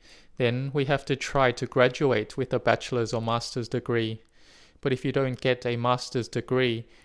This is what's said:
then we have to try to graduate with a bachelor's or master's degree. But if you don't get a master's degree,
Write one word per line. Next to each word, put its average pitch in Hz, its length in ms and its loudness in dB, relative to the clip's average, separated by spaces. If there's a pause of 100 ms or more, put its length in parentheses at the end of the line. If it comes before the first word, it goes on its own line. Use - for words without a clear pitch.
(380)
then 127 360 0
we 143 120 0
have 139 200 0
to 135 120 0
try 131 340 2
to 123 140 -4
graduate 123 720 2
with 135 160 -4
a 123 60 2
bachelor's 117 540 0
or 113 80 -2
master's 117 460 -2
degree. 113 540 -2 (580)
But 135 140 -2
if 127 100 -2
you 139 80 -2
don't 131 300 -2
get 127 240 0
a 120 100 0
master's 123 540 -2
degree, 123 560 0 (200)